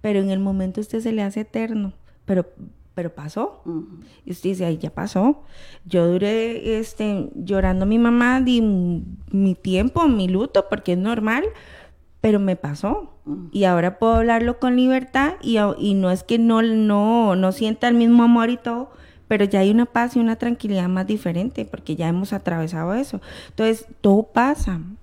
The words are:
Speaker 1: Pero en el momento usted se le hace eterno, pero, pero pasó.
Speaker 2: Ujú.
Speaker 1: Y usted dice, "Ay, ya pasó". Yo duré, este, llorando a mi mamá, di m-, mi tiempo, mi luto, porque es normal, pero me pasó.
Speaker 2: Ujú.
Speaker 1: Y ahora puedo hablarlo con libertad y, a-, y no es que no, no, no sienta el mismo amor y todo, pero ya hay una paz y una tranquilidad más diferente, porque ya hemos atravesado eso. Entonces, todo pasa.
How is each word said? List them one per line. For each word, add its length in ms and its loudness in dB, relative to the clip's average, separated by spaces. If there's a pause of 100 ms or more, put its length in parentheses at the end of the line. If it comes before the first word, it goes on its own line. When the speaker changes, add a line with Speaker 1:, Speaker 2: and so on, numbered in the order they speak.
Speaker 1:
Pero 180 0
en 100 0
el 100 -2
momento 420 -4
usted 200 -6
se 100 -4
le 100 -2
hace 200 -4
eterno, 520 -6 (320)
pero, 200 0 (500)
pero 180 -8
pasó. 520 -8
Speaker 2:
Ujú. 220 -8 (380)
Speaker 1:
Y 60 -12
usted 180 -6
dice, 160 -4
"Ay, 140 -2
ya 100 -8
pasó". 540 -2 (420)
Yo 220 2
duré, 720 -2
este, 560 -4
llorando 480 0
a 40 0
mi 120 2
mamá, 420 4
di 160 2
m-, 460 0 (280)
mi 240 2
tiempo, 520 0
mi 200 2
luto, 420 0
porque 240 -2
es 40 0
normal, 460 -2 (760)
pero 180 4
me 160 0
pasó. 580 -6 (120)
Speaker 2:
Ujú. 260 -10
Speaker 1:
Y 140 0
ahora 340 2
puedo 160 4
hablarlo 440 2
con 160 2
libertad 680 0
y, 160 0
a-, 200 2
y 160 0
no 180 2
es 120 -2
que 160 0
no, 240 4
no, 720 2
no 160 2
sienta 360 -2
el 80 4
mismo 280 6
amor 260 6
y 80 -2
todo, 340 -8 (360)
pero 180 2
ya 160 2
hay 100 4
una 140 4
paz 320 -2
y 20 4
una 160 2
tranquilidad 540 -2
más 180 -2
diferente, 560 -4
porque 320 -10
ya 140 -2
hemos 240 -2
atravesado 600 -4
eso. 280 -6 (280)
Entonces, 380 -2 (140)
todo 220 4
pasa. 580 0 (220)